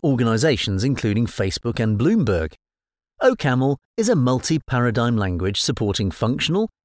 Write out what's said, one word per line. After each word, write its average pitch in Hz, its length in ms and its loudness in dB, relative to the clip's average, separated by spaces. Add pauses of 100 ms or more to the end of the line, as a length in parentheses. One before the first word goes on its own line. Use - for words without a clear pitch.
organizations 117 800 0
including 117 420 0
Facebook 107 540 -4
and 110 180 0
Bloomberg. 117 560 0 (680)
O 254 140 4
camel 135 420 0 (200)
is 220 120 2
a 240 60 4
multi-paradigm 123 1000 0
language 95 460 -2
supporting 98 500 -2
functional, 160 580 -2 (160)